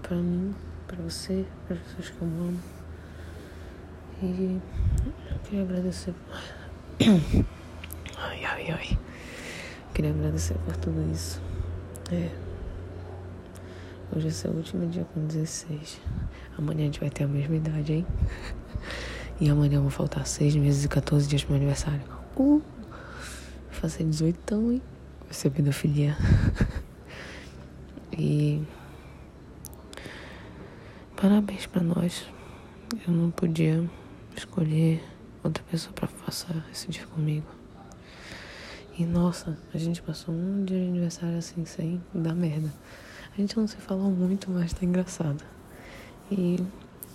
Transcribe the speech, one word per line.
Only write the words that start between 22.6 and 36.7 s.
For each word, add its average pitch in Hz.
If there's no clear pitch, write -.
fazer -
dezoito 160
então, 220
hein? 262
Vai -
ser -
pedofilia. 147
<laughs> -
E 147
parabéns 202
pra -
nós. 170
Eu 175
não 170
podia 165
escolher 160
outra 156
pessoa -
pra -
passar -